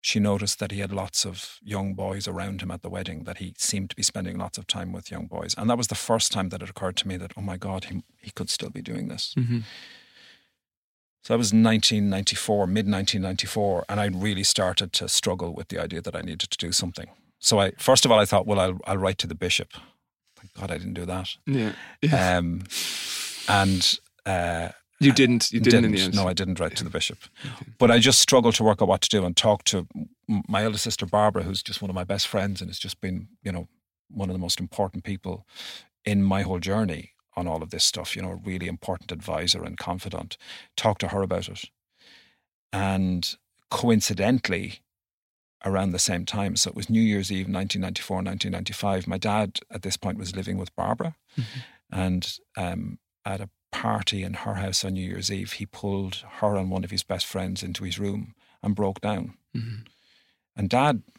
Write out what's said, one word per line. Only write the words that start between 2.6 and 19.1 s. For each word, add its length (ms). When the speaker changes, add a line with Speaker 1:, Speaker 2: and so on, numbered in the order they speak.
Speaker 1:
him 80
at 140
the 80
wedding, 320
that 160
he 180
seemed 320
to 60
be 80
spending 340
lots 220
of 80
time 260
with 160
young 160
boys. 320
And 100
that 120
was 80
the 80
first 360
time 180
that 120
it 80
occurred 280
to 100
me 100
that, 180
oh 60
my 160
God, 280
he, 180
he 80
could 220
still 180
be 140
doing 240
this. 280
Speaker 2:
Mm-hmm. 260
Speaker 1:
So 100
that 60
was 120
nineteen 600
ninety-four, 560
mid 200
nineteen 360
ninety-four, 680
and 100
I 60
really 380
started 500
to 160
struggle 460
with 140
the 100
idea 220
that 140
I 60
needed 300
to 60
do 40
something. 360
So 200
I, 200
first 260
of 60
all, 80
I 60
thought, 200
"Well, 140
I'll, 260
I'll 120
write 220